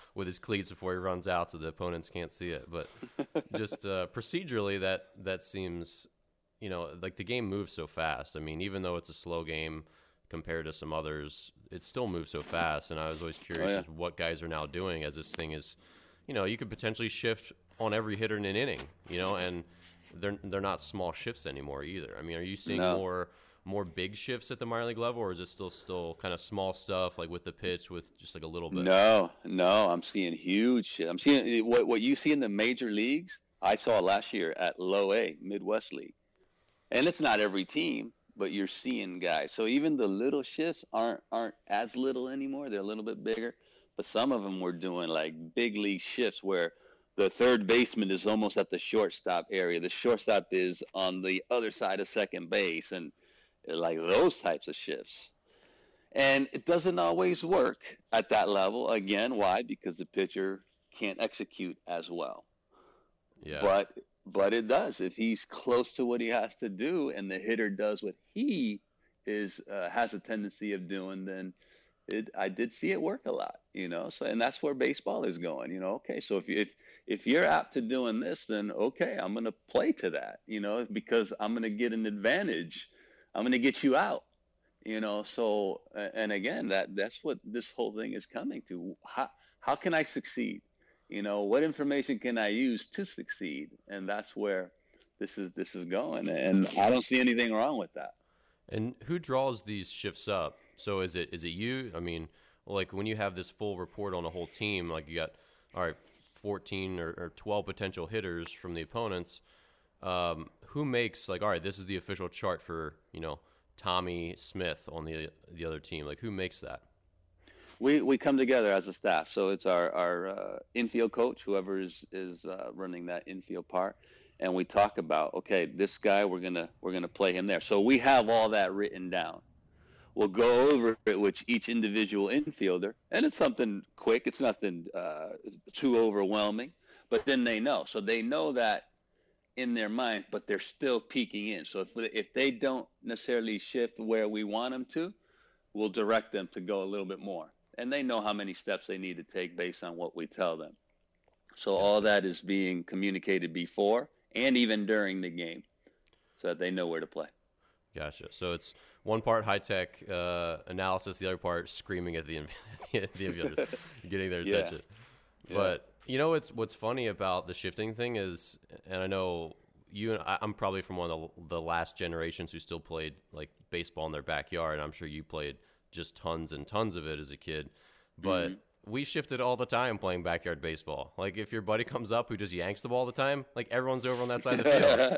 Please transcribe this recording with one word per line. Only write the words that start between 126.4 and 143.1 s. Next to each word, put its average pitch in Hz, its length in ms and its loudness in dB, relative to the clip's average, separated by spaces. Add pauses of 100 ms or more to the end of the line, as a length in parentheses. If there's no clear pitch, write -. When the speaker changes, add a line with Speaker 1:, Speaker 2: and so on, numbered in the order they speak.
Speaker 1:
we're 92 120 -4
gonna 87 140 -2
play 92 260 4
him 92 140 0
there. 90 140 2
So 104 200 4
we 127 180 8
have 127 300 8
all 113 200 6
that 98 240 4
written 92 360 -4
down. 85 320 -2 (760)
We'll 104 120 6
go 120 440 8
over 117 340 6
it 101 140 4
with 101 280 4
each 117 220 0
individual 104 580 2
infielder. 98 680 2 (180)
And 226 140 4
it's 302 120 0
something 117 440 2 (140)
quick. 117 300 4
It's - 160 -2
nothing, 98 520 0
uh, 80 360 -4 (420)
too 127 260 4
overwhelming. 104 760 4 (380)
But 143 160 2
then 131 200 4
they 113 160 2
know. 123 260 2
So 110 140 -4
they 110 200 2
know 147 320 0
that 113 300 2 (720)
in 123 180 0
their 110 160 2
mind, 113 420 0
but 104 160 -4
they're 98 120 2
still 127 400 0
peeking 107 500 -2
in. 90 160 -6
So 98 160 -4
if, 90 140 -4
if 113 380 -4
they 131 180 4
don't 127 360 -2 (160)
necessarily 113 560 0